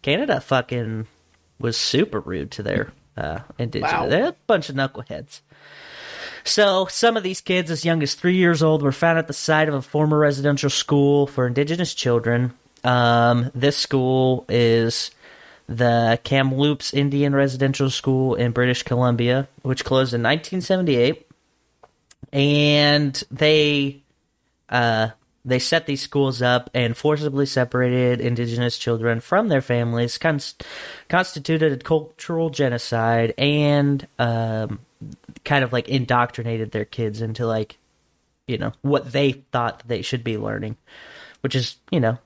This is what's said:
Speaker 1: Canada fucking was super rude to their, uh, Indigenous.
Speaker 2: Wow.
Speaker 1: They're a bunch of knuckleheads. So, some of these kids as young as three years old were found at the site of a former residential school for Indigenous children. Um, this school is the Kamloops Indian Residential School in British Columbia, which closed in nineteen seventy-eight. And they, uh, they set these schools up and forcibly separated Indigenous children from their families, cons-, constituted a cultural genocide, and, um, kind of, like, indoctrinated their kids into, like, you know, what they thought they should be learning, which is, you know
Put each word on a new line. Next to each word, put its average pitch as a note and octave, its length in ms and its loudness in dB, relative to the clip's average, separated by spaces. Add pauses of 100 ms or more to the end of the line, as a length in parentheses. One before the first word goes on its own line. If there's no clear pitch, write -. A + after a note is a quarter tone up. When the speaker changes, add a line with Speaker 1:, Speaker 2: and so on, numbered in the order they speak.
Speaker 1:
Canada F#3 400 -2
fucking A2+ 640 -4 (520)
was A#2 200 -4
super D3+ 420 0
rude D#2+ 320 -8
to G#2+ 100 -12
their, - 300 -4 (240)
uh, D#2 220 -6 (200)
Indigenous. B2 340 -4
Speaker 2:
Wow. E3 160 -2
Speaker 1:
They're B3 200 0
a - 80 -8 (100)
bunch G3 220 0
of C3+ 80 -8
knuckleheads. - 640 -8 (1000)
So, F#3+ 440 2
some A#3 320 0
of G3 40 -4
these F#3 200 -6
kids F3+ 280 0
as D#3+ 140 -4
young E3 180 2
as C#3+ 120 -2
three F3+ 220 0
years E3+ 260 4
old D#3 200 4
were C#3 100 2
found E3 260 2
at D#3+ 80 -4
the D3 80 -8
site D#3 340 2
of D3 60 -2
a C3 80 -4
former D3+ 360 2
residential C#3+ 520 2
school C#3+ 560 4
for B2+ 200 -2
Indigenous D3 460 -2
children. A#2+ 640 0 (280)
Um, A#2+ 720 4
this C#3 220 0
school C3 720 2
is A#2 640 2 (580)
the A#2 560 2
Kamloops C3+ 680 0
Indian C#3+ 400 2
Residential C3+ 560 2
School C3 460 0
in A#2+ 160 0
British B2 320 0
Columbia, B2 640 0 (120)
which B2+ 240 -4
closed C3 300 2
in A#2 80 -2
nineteen D#3+ 400 -2
seventy-eight. D#3 640 0 (1080)
And D3 960 2
they, D3 720 2 (680)
uh, A2+ 380 2 (360)
they B2+ 140 0
set D#3+ 260 0
these C#3 160 -4
schools C3+ 400 -2
up B2 320 2
and A#2+ 240 0
forcibly D3 480 0
separated B2 800 0
Indigenous A#2+ 560 -2
children A#2 420 -2
from G#3 280 0
their C#3 140 2
families, A#2 540 -2
cons-, D3+ 380 -2 (560)
constituted D#3+ 640 0
a C3+ 40 -2
cultural D#3+ 720 -2
genocide, A#2 840 0
and, C#3+ 720 2 (120)
um, A2+ 640 -2 (640)
kind C#3 200 0
of, A#2 80 -4
like, B2 160 -2
indoctrinated A#2+ 840 -2
their G#2+ 120 -4
kids A2 380 -6
into, A2+ 240 -4
like, A2 320 -2 (680)
you A#2+ 120 -4
know, A#2+ 140 -4 (100)
what C#3 300 0
they C#3 200 2 (180)
thought A#2+ 360 -4
they A2+ 160 -4
should B2 200 -6
be A2+ 140 -4
learning, G#2+ 400 -6 (640)
which C3 140 -4
is, B2+ 220 -4 (140)
you F3 100 0
know A#2 260 0